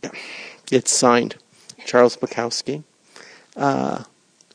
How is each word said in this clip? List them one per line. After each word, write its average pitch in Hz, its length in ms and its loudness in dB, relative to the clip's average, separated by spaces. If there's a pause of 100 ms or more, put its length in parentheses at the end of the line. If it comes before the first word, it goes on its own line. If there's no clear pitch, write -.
(720)
it's 127 200 2
signed 120 440 2 (500)
Charles 123 300 4
Bukowski. 120 680 -6 (760)
Uh, 135 480 -2 (500)